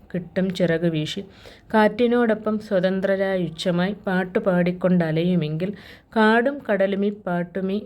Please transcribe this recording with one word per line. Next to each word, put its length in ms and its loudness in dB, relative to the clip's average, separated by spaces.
കിട്ടും 380 -2
ചിറകു 320 0
വീശി, 360 -2
കാറ്റിനോടൊപ്പം 840 2
സ്വതന്ത്രരായുച്ചമായി 1300 0
പാട്ടുപാടിക്കൊണ്ടലയുമെങ്കിൽ, 1800 0
കാടും 600 2
കടലുമീ 380 0
പാട്ടുമീ 760 -4